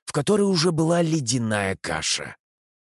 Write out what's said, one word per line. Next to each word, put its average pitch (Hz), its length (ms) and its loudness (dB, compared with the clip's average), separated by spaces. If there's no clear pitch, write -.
в - 80 -12
которой 202 300 2
уже 180 300 2
была 165 300 2
ледяная 113 800 0
каша. 78 560 -6